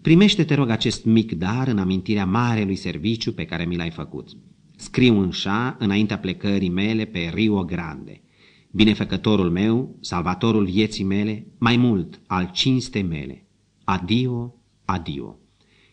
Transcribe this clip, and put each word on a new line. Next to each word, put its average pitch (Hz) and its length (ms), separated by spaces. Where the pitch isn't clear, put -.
Primește, 175 420
te 151 100
rog, 139 140
acest 113 360
mic 110 280
dar 104 360
în 110 100
amintirea 95 480
marelui 107 500
serviciu 95 560
pe 82 120
care 82 200
mi 87 120
l-ai 85 140
făcut. 71 380
Scriu 120 420
în 90 100
șa, 110 480
înaintea 101 400
plecării 92 500
mele 107 360
pe 87 300
Rio 101 300
Grande. 78 580
Binefăcătorul 101 800
meu, 110 500
salvatorul 92 640
vieții 104 400
mele, 104 420
mai 120 180
mult, 117 500
al 90 260
cinstei 127 500
mele. 73 440
Adio, 120 680
adio. 67 540